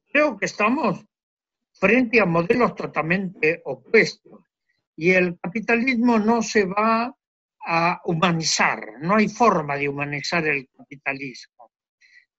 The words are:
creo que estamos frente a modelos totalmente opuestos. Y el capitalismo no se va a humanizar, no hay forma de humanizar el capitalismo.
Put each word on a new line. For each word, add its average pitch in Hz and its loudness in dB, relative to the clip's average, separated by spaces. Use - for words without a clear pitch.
creo 285 2
que 190 -6
estamos 226 -2
frente 226 2
a 202 4
modelos 175 2
totalmente 165 -2
opuestos. - -2
Y 160 0
el 180 0
capitalismo 233 0
no 220 2
se 214 0
va 226 -2
a 170 0
humanizar, 160 -2
no 180 0
hay 214 4
forma 170 0
de 143 -4
humanizar 143 -4
el 139 -4
capitalismo. 135 -12